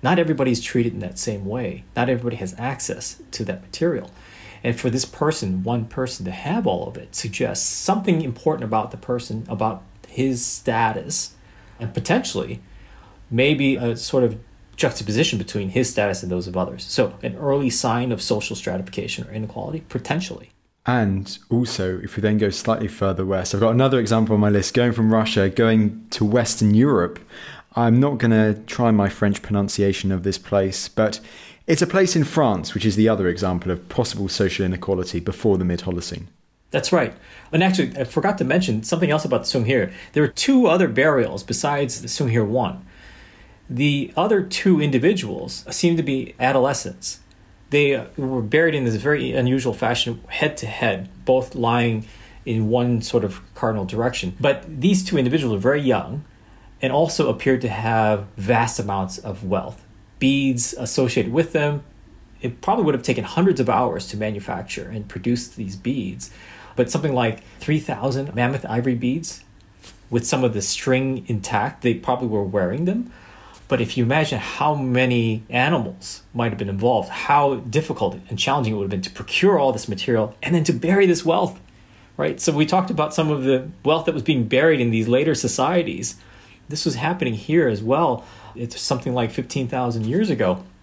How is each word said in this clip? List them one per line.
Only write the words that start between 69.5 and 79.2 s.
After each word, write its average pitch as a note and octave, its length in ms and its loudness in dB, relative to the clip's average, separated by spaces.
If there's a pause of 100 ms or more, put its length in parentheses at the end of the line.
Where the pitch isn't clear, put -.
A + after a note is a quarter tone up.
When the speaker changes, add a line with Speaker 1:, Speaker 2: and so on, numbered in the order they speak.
Speaker 1:
with A#2+ 180 0
some C3 160 0
of A#2 120 0
the G#2 80 -2
string C3 640 -2
intact, A2 540 -4
they A#2+ 120 2
probably B2+ 340 -2
were G#2+ 140 0
wearing G2 440 -2
them. A3 260 -4 (560)
But - 120 2
if - 160 -2
you B2 60 2
imagine C#3 380 2
how D3 340 -2
many B2 760 0
animals B2 720 -2 (120)
might A#2+ 140 0
have F#2+ 100 -4
been G2 100 -4
involved, G#2+ 400 0
how C#3+ 480 2
difficult A2+ 640 -4 (100)
and A2+ 80 -6
challenging C3 360 0
it G#2+ 40 -2
would G2+ 80 -2
have F#2+ 60 -4
been F#2 120 -4
to - 80 -8
procure - 500 2